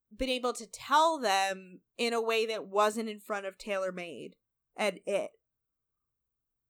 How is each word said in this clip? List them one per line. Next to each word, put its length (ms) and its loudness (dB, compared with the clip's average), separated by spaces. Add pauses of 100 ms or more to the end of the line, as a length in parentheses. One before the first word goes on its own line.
(140)
been 140 -4
able 240 -2
to 140 -10
tell 520 4
them 600 0 (160)
in 160 0
a 80 2
way 260 2
that 200 -4
wasn't 420 2
in 100 -8
front 280 -6
of 120 -8
Taylor 340 -2
Made 440 -10 (400)
and 300 0
It. 240 0 (1400)